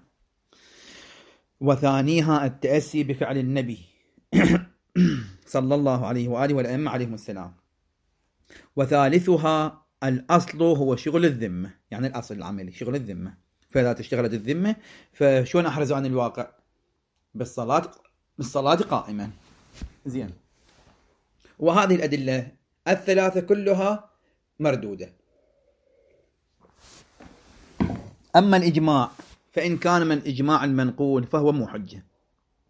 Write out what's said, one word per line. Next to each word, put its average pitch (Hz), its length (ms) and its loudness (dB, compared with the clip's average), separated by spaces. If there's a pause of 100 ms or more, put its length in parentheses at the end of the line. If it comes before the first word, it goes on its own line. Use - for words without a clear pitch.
(1600)
وثانيها 143 840 2
التأسي 143 580 0
بفعل 135 340 -4
النبي 127 420 -4 (540)
<clears throat> 170 1120 0
صلى 135 300 0
الله 131 300 0
عليه 120 220 -2
وآله 131 260 0
والأئمة 131 380 -2
عليهم 120 220 -4
السلام، 95 400 -12 (1200)
وثالثها 156 1120 2 (180)
الأصل 151 580 0
هو 143 340 2
شغل 160 300 0
الذمة، 98 460 -2 (200)
يعني 117 160 -6
الأصل 120 280 -10
العملي 95 360 -10
شغل 123 240 -8
الذمة. 98 380 -10 (360)
فإذا 123 240 2
تشتغلت 117 400 -2
الذمة، 156 420 -2 (380)
فشون 139 520 2
أحرز 143 260 -2
عن 139 140 -2
الواقع؟ 123 420 -4 (880)
بالصلاة، 123 560 -4 (460)
بالصلاة 139 380 0
قائما. 107 540 -4 (760)
زين، 127 240 -8 (1300)
وهذه 185 360 4
الأدلة 135 560 -2 (360)
الثلاثة 185 520 2
كلها 196 680 0 (500)
مردودة. 104 500 -4 (3250)
أما 196 220 8
الإجماع، 156 540 2 (400)
فإن 170 260 -2
كان 175 300 2
من 151 100 2
إجماع 139 460 0
المنقول 135 600 0
فهو 147 280 2
مو 127 160 -2
حجة، 98 380 -12 (640)